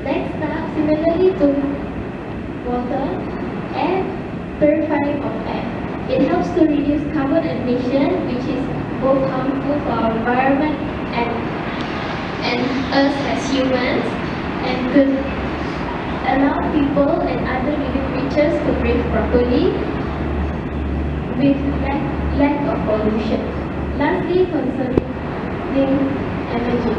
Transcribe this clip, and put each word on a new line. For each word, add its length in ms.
Next 400
up, 300
similarly 640
to 80
water, 380
air, 300
purifying 640
of 120
air. 180
It 180
helps 220
to 160
reduce 360
carbon 300
emission, 800
which 180
is 200
both 300
harmful 500
for 100
our 240
environment 600
and, 140
and 160
us 220
as 180
humans, 540
and 100
could 200
allow 260
people 500
and 260
other 300
living 340
creatures 420
to 40
breathe 300
properly 640
with 180
lack, 220
lack 220
of 160
pollution. 560
Lastly, 480
conserving 560
energy. 460